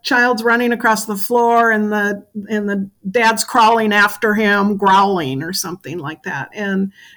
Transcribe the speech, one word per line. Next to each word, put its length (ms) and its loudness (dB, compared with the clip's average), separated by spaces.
child's 400 0
running 300 2
across 340 0
the 100 -6
floor 560 2
and 200 0
the, 340 -2
and 180 -2
the 220 -4
dad's 320 2
crawling 500 2
after 400 2
him, 440 2
growling 680 2
or 100 -8
something 460 -8
like 240 -10
that. 280 -8
And, 400 -4